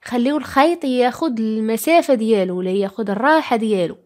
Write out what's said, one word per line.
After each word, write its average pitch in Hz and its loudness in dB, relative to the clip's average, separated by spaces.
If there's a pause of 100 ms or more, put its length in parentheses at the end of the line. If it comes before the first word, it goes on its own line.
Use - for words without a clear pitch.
خليو 247 0
الخيط 311 0
ياخذ 247 -2
المسافه 220 0
ديالو 202 0
ولا 185 -4
ياخذ 196 -2
الراحه 262 2
ديالو 196 -2